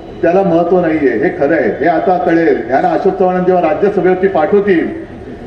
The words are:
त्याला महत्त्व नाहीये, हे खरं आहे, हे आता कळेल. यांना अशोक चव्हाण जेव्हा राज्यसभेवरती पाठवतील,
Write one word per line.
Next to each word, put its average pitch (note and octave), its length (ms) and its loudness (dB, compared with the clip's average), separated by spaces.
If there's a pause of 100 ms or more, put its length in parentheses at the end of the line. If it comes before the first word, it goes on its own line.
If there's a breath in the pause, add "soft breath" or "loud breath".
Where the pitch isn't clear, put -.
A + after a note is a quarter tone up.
(220)
त्याला F3 200 2
महत्त्व F3 380 2
नाहीये, D#3 380 0
हे D3 120 0
खरं D3+ 260 0
आहे, C#3+ 140 0
हे - 180 -2
आता F3 300 0
कळेल. D#3+ 520 0
यांना F3 200 0
अशोक F#3 300 0
चव्हाण F3+ 260 0
जेव्हा F3+ 240 2
राज्यसभेवरती F#3+ 580 0
पाठवतील, E3+ 640 0 (580)